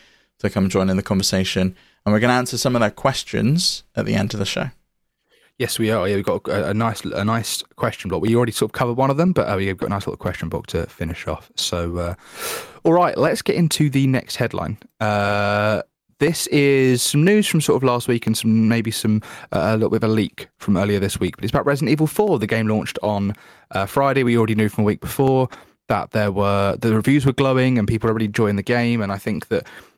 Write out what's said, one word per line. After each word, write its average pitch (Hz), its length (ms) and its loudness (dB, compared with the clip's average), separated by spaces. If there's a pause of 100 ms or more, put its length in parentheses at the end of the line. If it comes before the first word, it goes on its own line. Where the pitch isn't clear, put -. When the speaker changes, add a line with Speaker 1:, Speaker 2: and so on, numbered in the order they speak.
(400)
Speaker 1:
to 104 100 -2
come 95 180 0
join 95 220 2
in 95 80 2
the 98 40 0
conversation. 92 720 0 (300)
And 104 80 2
we're 107 80 4
gonna 123 140 2
answer 127 240 -2
some 123 180 0
of 117 40 2
their 104 100 2
questions - 920 -2 (120)
at 107 80 0
the 107 100 0
end 202 200 0
of 107 40 -4
the 98 60 -2
show. - 260 -4 (880)
Speaker 2:
Yes, 120 200 -4
we 110 120 2
are. 98 160 0
Yeah, 101 100 0
we've 98 100 -2
got - 200 -2
a, 90 220 -2
a 101 60 -2
nice, 110 320 -2
a 90 180 -4
nice 113 380 -2 (140)
question - 340 -6
block. 85 100 -2
We 113 160 2
already 120 160 2
sort 110 160 -2
of - 60 -18
covered 120 240 -2
one 135 120 2
of 139 60 -2
them, 175 160 2
but, 135 160 0
uh, 101 80 -2
we've 98 200 -2
got - 100 -8
a - 20 -4
nice 98 180 -4
little - 120 -8
question 87 320 -6
block - 180 -8
to 85 180 -4
finish - 400 -10
off. - 300 -8
So, 87 400 -4
uh, 87 180 -4 (720)
all 165 80 6
right, 170 240 4
let's 156 240 0
get - 160 0
into 151 320 2
the 135 180 2
next 131 300 -2
headline. 98 400 -4 (240)
Uh, 104 840 0 (360)
this 156 300 0
is 135 540 4
some 147 220 2
news 208 220 4
from 160 140 2
sort - 160 2
of 127 60 0
last 123 260 0
week 120 180 0
and 110 100 0
some, 110 320 2
maybe 113 220 0
some, 107 300 0 (320)
uh, 95 200 2
a 110 40 2
little 110 140 0
bit 110 140 0
of 110 60 2
a - 20 2
leak - 360 -2 (100)
from 101 180 0
earlier 101 220 2
this 95 200 -2
week. 90 180 -2
But - 80 -10
it's 110 80 -4
about 139 140 0
Resident 139 240 0
Evil 156 160 2
four. 196 320 0
The 104 80 -4
game 110 220 0
launched 107 340 -2
on, 101 320 0 (380)
uh, 98 120 -2
Friday. 139 380 2
We 120 160 2
already 110 160 2
knew 107 140 2
from 107 160 -2
a - 20 2
week 104 140 0
before 131 480 2 (400)
that 104 240 -2
there 104 180 0
were, 101 460 0
the 113 180 0
reviews 131 320 2
were 135 60 2
glowing 131 460 2
and 104 100 0
people 113 200 0
are 110 60 2
really 110 120 -2
enjoying 104 300 0
the 98 60 -2
game. 120 400 0
And 98 80 -4
I 98 80 -6
think 98 300 -6
that, - 180 -2 (320)